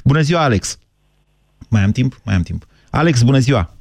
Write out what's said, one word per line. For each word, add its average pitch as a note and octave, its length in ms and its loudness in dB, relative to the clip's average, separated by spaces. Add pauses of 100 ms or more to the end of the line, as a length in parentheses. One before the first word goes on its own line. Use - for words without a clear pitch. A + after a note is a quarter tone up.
Bună C#3+ 160 2
ziua, D#3+ 220 0
Alex! A#2 360 -2 (920)
Mai G#2+ 120 2
am G2 80 2
timp? B2+ 240 -2 (100)
Mai G2+ 100 -4
am F2+ 80 0
timp. - 200 -10 (280)
Alex, D3 320 0
bună C3+ 160 4
ziua. A#2 320 0 (100)